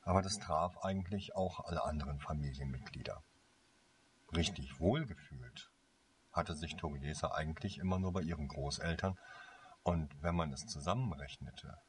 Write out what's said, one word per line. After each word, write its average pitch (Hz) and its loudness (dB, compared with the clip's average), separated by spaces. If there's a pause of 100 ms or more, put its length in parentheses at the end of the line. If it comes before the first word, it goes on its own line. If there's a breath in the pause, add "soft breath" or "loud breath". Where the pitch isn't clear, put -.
Aber 92 8
das 95 0
traf 85 2
eigentlich 95 0
auch 92 0
alle 80 0
anderen 71 0
Familienmitglieder. 69 -4 (1080)
Richtig 80 2
wohlgefühlt - 0 (600)
hatte - 2
sich 78 -4
Toriesa 73 -2
eigentlich - -2
immer 92 2
nur 92 2
bei 95 2
ihren 78 0
Großeltern, 76 0 (680 loud breath)
und 80 4 (120)
wenn 85 4
man 80 2
es - -8
zusammenrechnete 71 -2 (100)